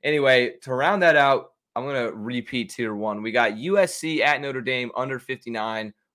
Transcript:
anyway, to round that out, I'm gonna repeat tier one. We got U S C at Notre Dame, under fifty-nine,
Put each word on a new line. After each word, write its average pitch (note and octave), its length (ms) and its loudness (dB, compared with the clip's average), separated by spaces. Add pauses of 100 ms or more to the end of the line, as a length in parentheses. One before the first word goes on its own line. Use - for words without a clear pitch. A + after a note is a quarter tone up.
anyway, C3+ 600 4
to C3 120 -6
round F3 280 2
that E3 140 6
out, C#3 340 4 (260)
I'm B2 100 -4
gonna C3+ 260 -2
repeat A#2 580 -6
tier A2 240 -4
one. G#2 280 -4
We A2 100 -6
got A2+ 240 2
U F3+ 220 0
S F#3 160 2
C D#3 280 -4
at C#3+ 200 2
Notre C3+ 180 -6
Dame, B2 340 -4
under C3 240 -4
fifty-nine, A2 760 -8 (200)